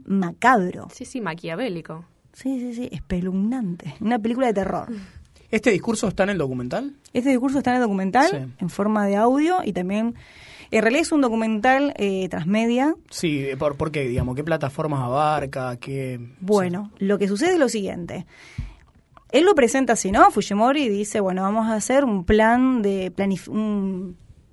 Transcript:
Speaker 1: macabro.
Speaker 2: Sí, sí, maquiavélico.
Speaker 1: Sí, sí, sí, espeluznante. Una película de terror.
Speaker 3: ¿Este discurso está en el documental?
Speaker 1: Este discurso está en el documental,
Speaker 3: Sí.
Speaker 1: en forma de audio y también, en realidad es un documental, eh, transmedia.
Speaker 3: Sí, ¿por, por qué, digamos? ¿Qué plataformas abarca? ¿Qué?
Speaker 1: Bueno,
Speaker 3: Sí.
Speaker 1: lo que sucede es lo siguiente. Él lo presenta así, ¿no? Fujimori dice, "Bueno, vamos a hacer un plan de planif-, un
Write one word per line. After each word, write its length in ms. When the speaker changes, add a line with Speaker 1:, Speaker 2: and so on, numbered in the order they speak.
Speaker 1:
macabro. 880
Speaker 2:
Sí, 120
sí, 160
maquiavélico. 840
Speaker 1:
Sí, 280
sí, 120
sí, 180
espeluznante. 1080
Una 180
película 300
de 60
terror. 340
Speaker 3:
¿Este 200
discurso 360
está 160
en 60
el 80
documental? 560
Speaker 1:
Este 160
discurso 280
está 140
en 40
el 80
documental, 480
Speaker 3:
Sí. 60
Speaker 1:
en 100
forma 360
de 120
audio 480
y 80
también, 420
en 100
realidad 200
es 100
un 80
documental, 760
eh, 320
transmedia. 680
Speaker 3:
Sí, 360
¿por, 160
por 160
qué, 160
digamos? 300
¿Qué 80
plataformas 560
abarca? 760
¿Qué? 420
Speaker 1:
Bueno, 580
Speaker 3:
Sí. 100
Speaker 1:
lo 100
que 100
sucede 280
es 40
lo 80
siguiente. 580
Él 120
lo 100
presenta 380
así, 180
¿no? 180
Fujimori 600
dice, 320
"Bueno, 220
vamos 240
a 80
hacer 280
un 220
plan 560
de 340
planif-, 320
un 720